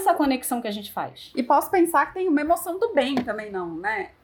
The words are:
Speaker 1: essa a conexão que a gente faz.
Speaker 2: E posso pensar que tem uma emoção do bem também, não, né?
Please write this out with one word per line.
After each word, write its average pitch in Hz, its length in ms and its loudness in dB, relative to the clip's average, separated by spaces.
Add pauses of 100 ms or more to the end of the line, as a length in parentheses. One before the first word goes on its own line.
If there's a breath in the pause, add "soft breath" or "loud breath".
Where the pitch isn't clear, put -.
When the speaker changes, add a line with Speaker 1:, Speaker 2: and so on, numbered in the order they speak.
Speaker 1:
essa - 80 4
a 339 40 4
conexão 269 460 0
que 226 80 -6
a - 20 -4
gente 208 220 -8
faz. - 420 -10
Speaker 2:
E - 80 0
posso 294 280 2
pensar 330 340 4
que 311 80 -6
tem 370 160 -2
uma 294 140 4
emoção 339 360 -2
do 440 140 0
bem 277 220 2
também, 214 360 -4
não, 175 260 -6
né? 202 340 -6 (140)